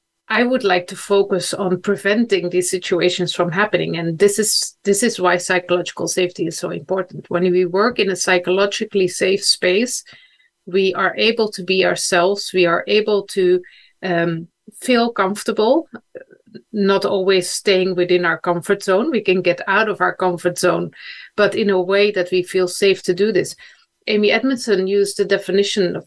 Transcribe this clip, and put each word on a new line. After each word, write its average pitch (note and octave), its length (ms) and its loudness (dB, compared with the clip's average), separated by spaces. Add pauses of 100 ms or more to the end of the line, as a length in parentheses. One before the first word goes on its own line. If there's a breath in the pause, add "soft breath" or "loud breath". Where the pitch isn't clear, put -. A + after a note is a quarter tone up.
(280)
I A3 140 2
would B3 220 0
like F3+ 240 0
to F#3 80 -14
focus G3 580 0
on F3+ 260 -2
preventing G3+ 720 0
these F3+ 200 0
situations F3+ 640 0
from F3 200 -2
happening. E3 440 0
And E3 220 -4
this G3+ 220 4
is, - 420 -2
this G3+ 220 0
is A3 160 -2
why F3+ 160 2
psychological F3 720 -2
safety F3+ 380 -2
is E3+ 120 -8
so - 120 -6
important. E3+ 600 -8
When F3+ 200 2
we F3+ 160 2
work G#3 340 0
in G3 100 0
a F3+ 60 -2
psychologically F#3+ 920 0
safe F#3+ 360 -2
space, G3 580 0 (640 soft breath)
we F#3+ 280 0
are F#3+ 220 -2
able A3 360 0
to F#3 100 -10
be F#3 220 2
ourselves. F3+ 680 0
We F3+ 140 4
are E3+ 220 0
able G#3 400 2
to, F3+ 340 2 (400 loud breath)
um, E3+ 460 -2 (260)
feel A#3 380 0
comfortable, G#3+ 760 0 (840)
not G3 320 2
always F#3+ 440 2
staying F#3 460 0
within F3 300 2
our E3 140 0
comfort F3+ 440 -2
zone. A3 300 0
We A3+ 80 0
can F#3 220 0
get F3 260 0
out G#3+ 200 2
of F3+ 120 -6
our F3+ 140 0
comfort F3 440 -2
zone, E3+ 320 0 (460 loud breath)
but G3+ 180 2
in G#3 160 0
a F#3 100 2
way G3 300 2
that F#3 220 -2
we F3+ 100 2
feel F#3 240 0
safe F#3+ 380 0
to F3+ 100 0
do G3+ 160 2
this. - 240 -2 (520 loud breath)
Amy G#3 240 2
Edmondson A3+ 560 0
used G3 300 0
the G3+ 80 0
definition G3 720 0
of - 100 -10